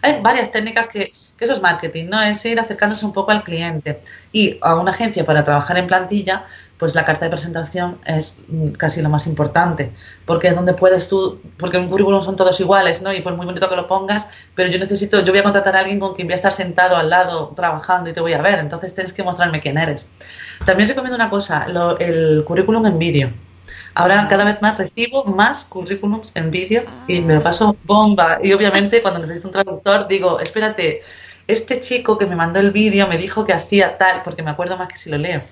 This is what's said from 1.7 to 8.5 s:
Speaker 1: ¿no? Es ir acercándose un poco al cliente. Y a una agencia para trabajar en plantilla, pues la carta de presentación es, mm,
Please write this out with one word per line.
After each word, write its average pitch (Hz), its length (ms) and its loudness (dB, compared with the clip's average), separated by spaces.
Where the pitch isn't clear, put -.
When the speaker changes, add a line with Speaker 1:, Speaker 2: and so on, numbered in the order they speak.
Speaker 1:
¿no? 220 100 0
Es 208 240 0
ir 233 160 0
acercándose 208 460 -2
un 190 80 -6
poco 196 160 -2
al 214 120 2
cliente. 160 580 -6
Y 214 280 0
a 165 140 4
una 180 160 0
agencia 214 340 -4
para 151 200 2
trabajar 147 340 0
en 180 80 -2
plantilla, 185 580 -2
pues 160 180 -2
la 160 120 0
carta 160 180 0
de 165 60 -2
presentación 170 720 -6
es, 156 440 -4
mm, 156 240 -2